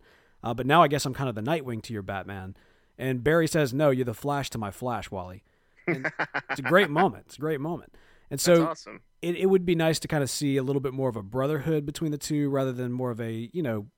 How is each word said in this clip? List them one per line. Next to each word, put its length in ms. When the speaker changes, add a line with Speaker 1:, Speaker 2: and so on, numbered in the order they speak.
Speaker 1:
uh, 120
but 100
now 160
I 60
guess 180
I'm 80
kind 160
of 60
the 60
Nightwing 420
to 100
your 80
Batman." 540
And 260
Barry 240
says, 260
"No, 160
you're 160
the 80
Flash 380
to 60
my 140
Flash, 400
Wally." 320
And 240
it's 100
a 40
great 260
Speaker 2:
<laughs> 120
Speaker 1:
moment. 260
It's 100
a 40
great 180
moment. 320
And 100
Speaker 2:
That's 40
Speaker 1:
so 240
Speaker 2:
awesome. 340
Speaker 1:
it, 140
it 120
would 180
be 100
nice 240
to 80
kind 160
of 60
see 260
a 80
little 160
bit 140
more 160
of 80
a 60
brotherhood 640
between 260
the 60
two 320
rather 220
than 220
more 180
of 80
a, 320
you 100
know, 260